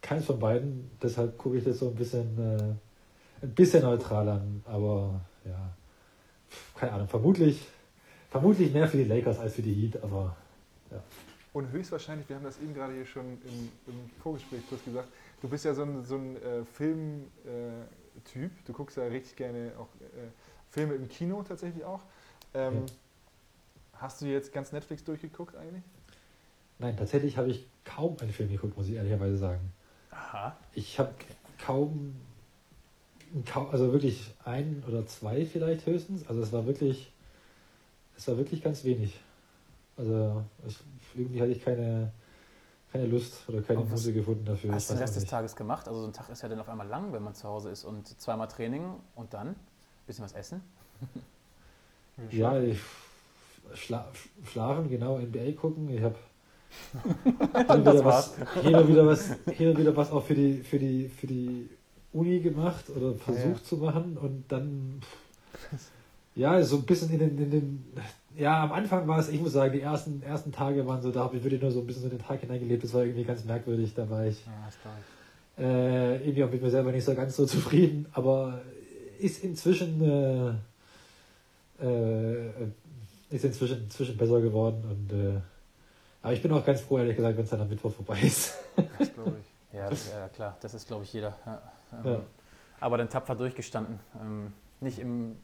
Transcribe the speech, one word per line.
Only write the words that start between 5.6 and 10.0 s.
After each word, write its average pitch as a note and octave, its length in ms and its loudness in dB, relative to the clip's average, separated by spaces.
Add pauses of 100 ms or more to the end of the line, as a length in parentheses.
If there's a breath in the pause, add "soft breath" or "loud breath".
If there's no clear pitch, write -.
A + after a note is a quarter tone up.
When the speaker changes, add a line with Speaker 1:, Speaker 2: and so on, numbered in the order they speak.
Speaker 1:
keine A#2+ 180 -2
Ahnung, G2+ 160 -2
vermutlich, D3+ 580 4 (640 soft breath)
vermutlich E3+ 420 6
mehr D#3 160 6
für D3+ 80 0
die C3+ 80 4
Lakers A2+ 340 2
als A2 160 -6
für A#2+ 80 -6
die G#2+ 120 0
Heat, G#2+ 280 -2